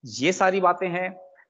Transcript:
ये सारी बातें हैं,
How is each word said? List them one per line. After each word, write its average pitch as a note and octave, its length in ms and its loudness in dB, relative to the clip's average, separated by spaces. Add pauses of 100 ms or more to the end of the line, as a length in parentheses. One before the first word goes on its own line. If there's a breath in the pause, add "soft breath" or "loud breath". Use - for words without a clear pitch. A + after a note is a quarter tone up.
ये B2 280 -2
सारी F#3+ 280 2
बातें F3+ 280 2
हैं, F3+ 220 -4 (400 soft breath)